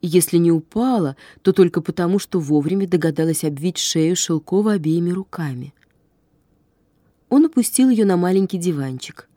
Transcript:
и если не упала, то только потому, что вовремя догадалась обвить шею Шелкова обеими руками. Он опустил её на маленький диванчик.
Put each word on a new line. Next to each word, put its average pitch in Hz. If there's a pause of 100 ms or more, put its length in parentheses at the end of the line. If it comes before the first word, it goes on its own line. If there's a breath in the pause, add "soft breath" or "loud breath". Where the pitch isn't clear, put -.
и 180
если 170
не 170
упала, 185 (240 loud breath)
то 190
только 175
потому, 175
что -
вовремя 156
догадалась 160
обвить 151
шею 165
Шелкова 185
обеими 170
руками. 143 (1600)
Он 285
опустил 262
её 220
на 190
маленький 185
диванчик. 143